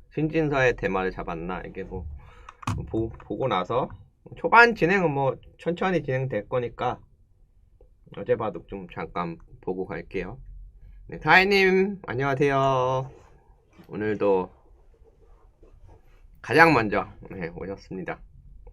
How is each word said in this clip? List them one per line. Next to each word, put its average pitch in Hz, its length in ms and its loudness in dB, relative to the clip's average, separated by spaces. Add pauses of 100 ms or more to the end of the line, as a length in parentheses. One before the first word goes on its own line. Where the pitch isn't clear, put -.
(140)
신진서의 147 640 2
대마를 92 340 -2
잡았나, 85 560 -8
이게 92 160 -10
뭐, 90 220 -10 (840)
보-, 113 200 -2
보고 113 380 -6
나서 113 420 -2 (480)
초반 226 380 8
진행은 175 360 2
뭐 135 240 0 (220)
천천히 175 460 -2
진행될 131 460 -4
거니까 120 500 -4 (1160)
어제 107 200 -2
봐도 98 320 -4
좀 95 260 -12
잠깐 85 440 -6 (240)
보고 92 240 -6
갈게요. 92 540 -8 (680)
네, - 120 -14
타이님 190 840 4
안녕하세요. 135 1040 2 (800)
오늘도 98 640 0 (1900)
가장 156 320 6
먼저, 104 340 0 (240)
네, 92 160 -8
오셨습니다. 90 720 -10 (540)